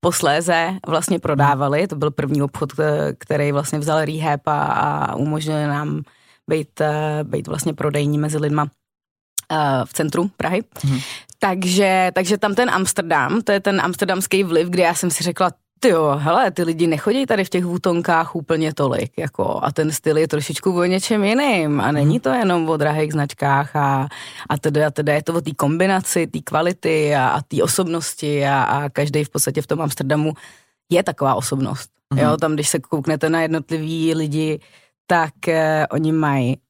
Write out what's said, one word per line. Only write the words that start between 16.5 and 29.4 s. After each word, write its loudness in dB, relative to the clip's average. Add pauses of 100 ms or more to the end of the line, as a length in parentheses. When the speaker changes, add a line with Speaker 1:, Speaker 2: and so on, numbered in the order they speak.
Speaker 1:
ty -4
lidi 0
nechodí 0
tady 2
v -6
těch 0
vutonkách 0
úplně 0
tolik, -2
jako, -2
a 0
ten 0
styl 0
je 2
trošičku -2
o 2
něčem 0
jiným 2
a 0
není 4
Speaker 2:
Mhm. 0
Speaker 1:
to -2
jenom 2
o 2
drahých 0
značkách -2
a, 0 (400)
a -2
tedy 2
a 2
tedy, 0
je 2
to -4
o 2
té -6
kombinaci, 2
té -8
kvality 0
a, 2
a 0
té -2
osobnosti -2
a, 2
a 0
každej 0
v -10
podstatě -2